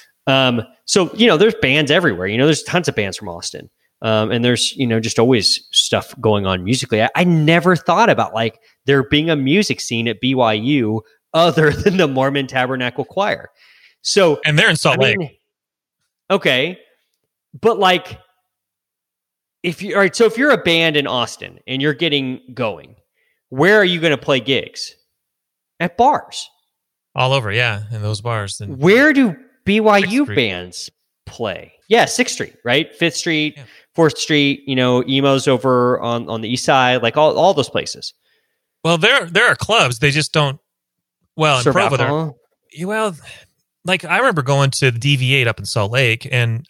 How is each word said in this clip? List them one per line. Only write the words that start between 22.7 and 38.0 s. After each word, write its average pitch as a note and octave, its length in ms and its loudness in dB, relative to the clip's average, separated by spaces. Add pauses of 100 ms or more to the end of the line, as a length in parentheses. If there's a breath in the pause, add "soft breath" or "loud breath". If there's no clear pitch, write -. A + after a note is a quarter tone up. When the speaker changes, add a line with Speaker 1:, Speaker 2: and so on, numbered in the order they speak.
Speaker 1:
where E3+ 280 4
are G#3 80 4
you F3 140 -2
gonna D#3 180 0
play C3+ 220 -2
gigs? - 560 -4 (840)
At F3 180 -6
bars. - 500 0 (680)
Speaker 2:
All C3 180 0
over, A2+ 180 -2
yeah, A2 400 -2
in A2 120 -8
those G#2 180 -4
bars. G#2+ 400 -6
And G#2+ 160 -12
Speaker 1:
Where A3+ 340 4
do B3+ 240 2 (300)
B G#3 160 0
Y G#3+ 160 4
U G3 80 2
Speaker 2:
Sixth A#3+ 180 0
Street. A3 120 -6
Speaker 1:
bands F2+ 540 -4 (360)
play? - 480 -10 (160)
Yeah, G3+ 160 4
Sixth - 300 -2
Street, - 280 -10
right? C#3 320 -2
Fifth E3+ 220 -2
Street, D3+ 400 -4
Speaker 2:
Yeah. C#3 60 -20 (320 loud breath)
Speaker 1:
Fourth D#3+ 220 2
Street, C#3+ 480 0
you C3+ 120 -4
know, B2 240 2
Emo's C3+ 480 0
over B2+ 500 2
on, A#2 300 -6
on A2+ 100 -6
the A2 80 -8
east A#2+ 160 -4
side, B2+ 400 2
like, A#2 140 -2
all, D3 200 2
all F3+ 160 4
those C#3+ 160 -2
places. - 440 -8 (720)